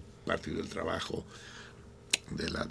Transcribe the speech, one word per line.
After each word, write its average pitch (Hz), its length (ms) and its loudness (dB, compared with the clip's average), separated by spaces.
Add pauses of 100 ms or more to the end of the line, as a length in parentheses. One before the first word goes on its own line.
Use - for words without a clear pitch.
(260)
Partido 85 320 4
del 82 120 0
Trabajo, 85 560 2 (1040)
de - 220 2
la - 200 4